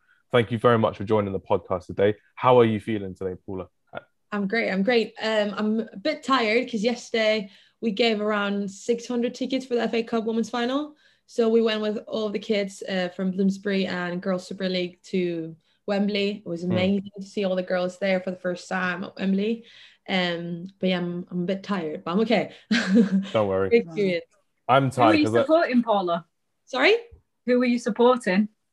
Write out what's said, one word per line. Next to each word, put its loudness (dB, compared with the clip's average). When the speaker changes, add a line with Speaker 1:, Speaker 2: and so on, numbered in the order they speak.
Speaker 1:
thank 2
you -2
very 4
much 0
for -8
joining 2
the -6
podcast -2
today. 2
How 4
are 8
you 0
feeling -6
today, -6
Paula? -10
Speaker 2:
I'm -4
great. -2
I'm 0
great. 2
Um, 0
I'm 0
a -8
bit -4
tired 2
'cause -4
yesterday -2
we -2
gave 0
around -2
six -4
hundred -2
tickets -4
for -4
the 0
F -2
A 0
Cup -4
Women's -2
Final. -4
So 0
we 4
went 0
with -4
all -4
the -4
kids, -4
uh, -2
from -4
Bloomsbury 0
and -4
Girls -4
Super -6
League -4
to -4
Wembley. 0
It -10
was -6
Speaker 1:
Hmm. -2
Speaker 2:
amazing 0
to -12
see -4
all 0
the -2
girls -4
there 0
for -6
the -6
first -6
time -4
at -14
Wembley. 0
Um, -4
but 0
yeah, 0
I'm, -4
I'm -4
a -4
bit -4
tired, -6
but -6
I'm 2
okay. 0
<laughs> 2
Speaker 1:
Don't 2
worry. 2
Speaker 2:
Great 4
experience. -2
Speaker 1:
I'm 6
Speaker 3:
Who -2
are 8
Speaker 1:
tired 8
Speaker 3:
you 4
Speaker 1:
'cause 2
I 6
Speaker 3:
supporting, 4
Paula? 0
Speaker 2:
Sorry? 2
Speaker 3:
Who 2
are 2
you 0
supporting? 2